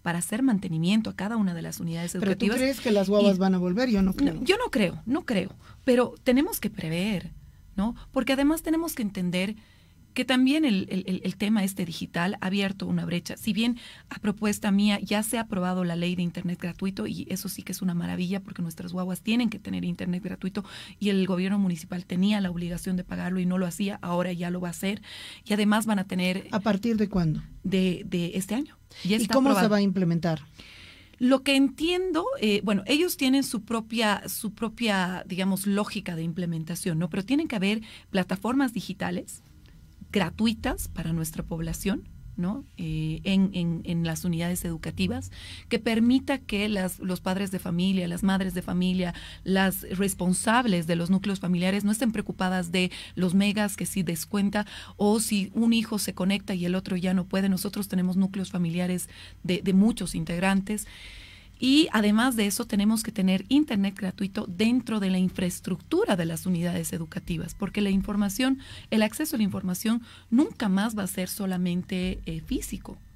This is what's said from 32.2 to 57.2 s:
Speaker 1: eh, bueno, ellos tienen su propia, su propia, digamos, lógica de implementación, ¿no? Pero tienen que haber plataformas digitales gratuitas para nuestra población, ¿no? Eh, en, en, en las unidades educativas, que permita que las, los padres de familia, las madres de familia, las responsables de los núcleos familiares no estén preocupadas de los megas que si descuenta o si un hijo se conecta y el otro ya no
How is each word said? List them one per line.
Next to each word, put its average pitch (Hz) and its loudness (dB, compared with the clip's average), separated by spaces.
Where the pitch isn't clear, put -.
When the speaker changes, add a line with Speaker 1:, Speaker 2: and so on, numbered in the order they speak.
Speaker 1:
eh, 208 2
bueno, 196 0
ellos 320 2
tienen 269 4
su 240 -4
propia, 226 0
su 190 -6
propia, 190 0
digamos, 190 0
lógica 202 -2
de 165 -4
implementación, 170 -4
¿no? 170 -2
Pero 190 -2
tienen 294 0
que 233 -4
haber 208 0
plataformas 220 0
digitales 180 -6
gratuitas 220 0
para 160 -4
nuestra 160 -4
población, 165 -4
¿no? 202 -4
Eh, 156 -4
en, 190 4
en, 170 -2
en 170 -2
las 160 -4
unidades 170 -2
educativas, 180 -4
que 233 0
permita 240 4
que 208 -2
las, 185 -2
los 180 -4
padres 190 -2
de 190 -4
familia, 180 0
las 170 -4
madres 190 2
de 180 -4
familia, 180 0
las 190 2
responsables 190 2
de 175 2
los 170 0
núcleos 190 2
familiares 180 2
no 202 2
estén 220 2
preocupadas 185 -2
de 180 2
los 175 2
megas 202 2
que 180 -4
si 190 -2
descuenta 202 0
o 208 4
si 208 -2
un 233 4
hijo 220 2
se 196 -4
conecta 196 0
y 175 -2
el 180 0
otro 190 -2
ya 180 0
no 185 2